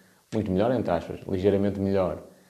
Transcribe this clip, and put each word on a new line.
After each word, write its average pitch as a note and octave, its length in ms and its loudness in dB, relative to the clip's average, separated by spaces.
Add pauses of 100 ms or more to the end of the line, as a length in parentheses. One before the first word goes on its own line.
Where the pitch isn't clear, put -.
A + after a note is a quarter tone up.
(320)
muito G#2 180 -2
melhor, G#2 220 2
entre G#2+ 180 0
aspas, E2+ 380 -2
ligeiramente G2 500 2
melhor, G2 440 0 (280)